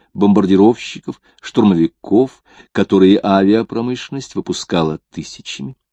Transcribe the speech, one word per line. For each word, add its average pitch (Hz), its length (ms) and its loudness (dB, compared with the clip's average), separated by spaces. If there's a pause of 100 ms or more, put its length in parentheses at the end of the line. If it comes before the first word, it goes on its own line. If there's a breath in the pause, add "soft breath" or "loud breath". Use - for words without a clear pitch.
(140)
бомбардировщиков, 98 1080 0 (180)
штурмовиков, 104 1040 0 (300 soft breath)
которые 98 500 2
авиапромышленность 113 1120 -2
выпускала 82 640 -6 (140)
тысячами. - 640 -16 (160)